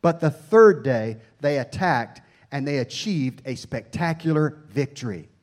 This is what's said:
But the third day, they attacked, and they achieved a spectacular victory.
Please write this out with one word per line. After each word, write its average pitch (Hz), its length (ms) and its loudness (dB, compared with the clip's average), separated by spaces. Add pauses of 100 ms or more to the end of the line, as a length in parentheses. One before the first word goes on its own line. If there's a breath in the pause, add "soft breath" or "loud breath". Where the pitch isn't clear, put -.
But 165 160 2
the 156 100 2
third 208 540 6
day, 113 340 -2 (240 soft breath)
they 143 160 0
attacked, 127 640 -2 (300 soft breath)
and 139 160 -6
they 143 100 -2
achieved 135 680 -4
a 127 100 -6
spectacular 156 1040 -4 (100)
victory. 117 580 -6 (160)